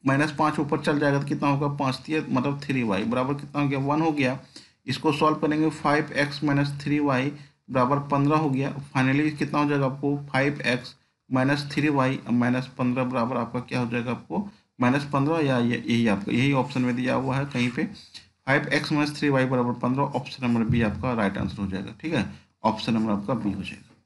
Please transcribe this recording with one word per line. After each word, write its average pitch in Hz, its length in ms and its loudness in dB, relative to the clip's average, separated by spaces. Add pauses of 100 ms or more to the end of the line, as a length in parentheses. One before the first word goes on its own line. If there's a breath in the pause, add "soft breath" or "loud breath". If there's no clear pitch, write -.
माइनस 143 260 2
पाँच 151 260 0
ऊपर 147 220 -2
चल 147 180 0
जाएगा 143 220 2
तो 143 60 -6
कितना 147 220 0
होगा? 143 200 0
पाँच 143 380 -2
तिया 156 240 -2
मतलब 143 300 0
थ्री 135 220 -2
वाई 101 220 0
बराबर 127 300 0
कितना 143 280 -6
हो 143 60 2
गया? 139 100 0
वन 143 220 0
हो 165 120 2
गया। 135 260 0 (480 loud breath)
इसको 139 260 0
सॉल्व 156 240 4
करेंगे, 156 340 2
फ़ाइव 151 420 0
एक्स 147 320 -2
माइनस 143 360 2
थ्री 147 180 -2
वाई 135 340 0 (380 loud breath)
बराबर 127 280 2
पन्द्रह 143 380 2
हो 156 140 2
गया। 135 240 -2
Finally 139 600 2
कितना 147 220 -2
हो 147 100 2
जाएगा 143 180 2
आपको? 143 460 -2
फ़ाइव 143 280 0
एक्स 120 360 -4 (360)
माइनस 139 400 0
थ्री 147 160 2
वाई 135 320 2 (100)
माइनस 120 360 2 (120)
पन्द्रह 127 260 0
बराबर 123 320 -2
आपका 120 240 -4
क्या 127 200 -4
हो 117 100 -2
जाएगा 120 200 -2
आपको? 170 400 -6 (300 loud breath)
माइनस 131 240 4
पन्द्रह, 143 340 2
या 139 200 2
ये, 120 280 0
यही 117 200 2
आपका, 101 260 0
यही 131 200 4
ऑप्शन 131 300 0
में 123 140 0
दिया 127 180 0
हुआ 131 220 -2
है 139 80 0
कहीं 127 260 -2
पे, 156 140 -2 (640 loud breath)
फ़ाइव 147 220 2
एक्स 151 240 0
माइनस 147 260 0
थ्री 151 100 2
वाई 135 160 4
बराबर 123 280 0
पन्द्रह, 127 320 0
ऑप्शन 131 420 -6
नंबर 117 180 2
बी 117 180 2
आपका 110 320 0
राइट 101 240 0
आंसर 98 240 -4
हो 98 40 -2
जाएगा, 95 340 -6
ठीक 160 140 -6
है, 104 160 -2 (340 loud breath)
ऑप्शन 110 300 0
नंबर 110 180 0
आपका 104 220 -2
बी 104 180 -2
हो 95 100 -6
जाएगा। - 320 -14 (120)